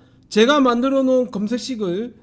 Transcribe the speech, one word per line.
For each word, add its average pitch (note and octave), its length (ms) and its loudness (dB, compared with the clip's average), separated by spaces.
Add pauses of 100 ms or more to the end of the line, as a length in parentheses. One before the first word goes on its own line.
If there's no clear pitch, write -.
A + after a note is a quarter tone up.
(280)
제가 B3+ 320 4
만들어 C4 420 2
놓은 B3+ 300 0
검색식을 G#3+ 920 -6